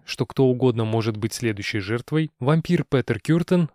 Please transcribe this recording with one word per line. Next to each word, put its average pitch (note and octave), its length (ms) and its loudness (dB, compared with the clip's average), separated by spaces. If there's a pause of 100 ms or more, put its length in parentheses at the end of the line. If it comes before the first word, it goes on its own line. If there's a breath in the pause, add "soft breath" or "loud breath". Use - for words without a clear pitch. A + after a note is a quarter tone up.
что - 200 -4
кто - 180 2
угодно B2 400 2
может A2 320 0
быть G#2+ 180 -4
следующей G#2 460 -4
жертвой, A#2+ 580 -4
вампир D#3 460 0
Петер A#2+ 340 -2
Кюртен E3+ 560 0